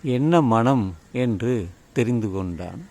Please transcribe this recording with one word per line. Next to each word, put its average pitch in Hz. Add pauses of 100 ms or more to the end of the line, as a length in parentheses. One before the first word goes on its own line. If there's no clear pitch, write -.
என்ன 147
மணம்" 113 (160)
என்று 117 (240)
தெரிந்து 117
கொண்டான். 90